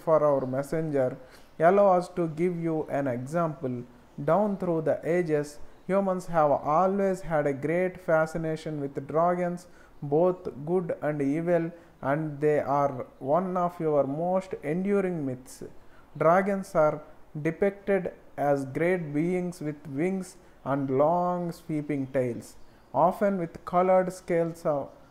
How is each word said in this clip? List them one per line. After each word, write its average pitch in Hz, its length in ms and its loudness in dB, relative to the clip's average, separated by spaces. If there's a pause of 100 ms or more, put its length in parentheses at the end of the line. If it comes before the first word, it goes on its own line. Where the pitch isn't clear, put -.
for 156 180 4
our 139 220 4
messenger, 139 720 -2 (420)
allow 190 380 6
us 175 120 -2
to 170 180 -2
give 170 300 -2 (100)
you 156 220 -2
an 139 180 -2
example. 131 760 -4 (480)
Down 196 260 2
through 170 240 0
the 147 220 2
ages, 151 560 0 (280)
humans 185 400 0
have 156 240 4
always 190 720 2
had 151 260 0
a 143 60 2 (140)
great 180 320 0
fascination 160 800 -2
with 139 260 -8
dragons, 175 600 0 (360)
both 170 460 2 (160)
good 175 360 0
and 147 200 -2
evil, 165 500 0 (300)
and 143 400 -2
they 151 180 4
are 139 460 0 (140)
one 180 360 0
of 175 240 -2
your 151 240 2
most 170 500 -2 (100)
enduring 180 640 0
myths. - 380 -8 (540)
Dragons 190 580 2
are 151 260 4 (400)
depicted 196 680 0 (260)
as 139 280 2
great 156 480 -2
beings 175 480 -2
with 151 260 -8
wings 180 480 -4 (300)
and 135 240 -2
long 175 640 2
sweeping 147 560 -4
tails, 127 480 -4 (380)
often 190 440 2
with 170 280 -8
colored 185 480 2
scales 165 520 -2
of, 147 240 -2 (220)